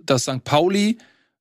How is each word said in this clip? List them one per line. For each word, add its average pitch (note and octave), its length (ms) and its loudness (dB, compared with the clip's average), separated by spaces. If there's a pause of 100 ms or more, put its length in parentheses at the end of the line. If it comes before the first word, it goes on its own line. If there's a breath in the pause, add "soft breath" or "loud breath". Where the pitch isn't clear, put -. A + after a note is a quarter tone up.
dass C3 220 0
Sankt C3 200 -6
Pauli G3 540 0 (420 soft breath)